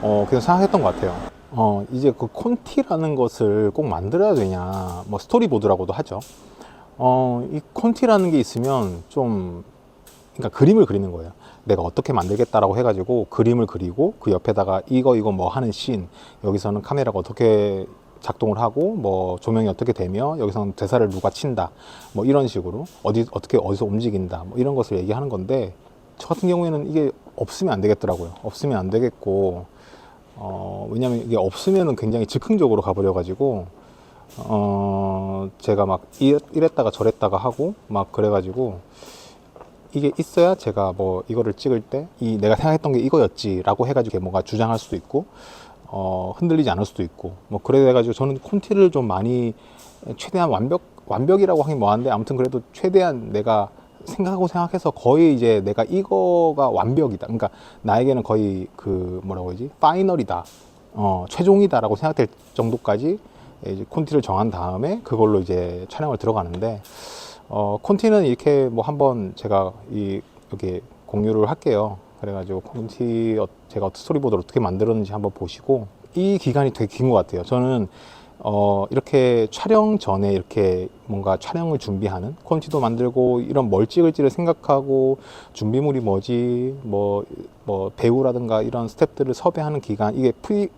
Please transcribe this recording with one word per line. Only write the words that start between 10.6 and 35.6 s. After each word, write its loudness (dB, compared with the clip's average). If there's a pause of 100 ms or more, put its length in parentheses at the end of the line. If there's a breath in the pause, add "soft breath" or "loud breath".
그리는 -2
거예요. -12 (320 loud breath)
내가 2
어떻게 -2
만들겠다라고 2
해가지고 0
그림을 2
그리고 -2
그 0
옆에다가 0
이거, 4
이거 0
뭐 -2
하는 -2
씬, -6 (360 loud breath)
여기서는 -2
카메라가 -2
어떻게 2 (340)
작동을 -2
하고, 0
뭐, -2
조명이 0
어떻게 -2
되며, -4
여기서는 -4
대사를 0
누가 -2
친다, -4 (440 loud breath)
뭐, -2
이런 4
식으로 -6 (180)
어디, 0
어떻게, -2
어디서 -2
움직인다, -4
뭐, -10
이런 0
것을 -2
얘기하는 -4
건데, -4 (440)
저 -18
같은 0
경우에는 -2
이게 0 (240)
없으면 -4
안 -2
되겠더라고요. 0 (120)
없으면 -4
안 -4
되겠고, 0 (680 loud breath)
어, -10
왜냐면 -2
이게 -2
없으면은 2
굉장히 0
즉흥적으로 2
가버려가지고, -2 (760 loud breath)
어, -2 (100)
제가 2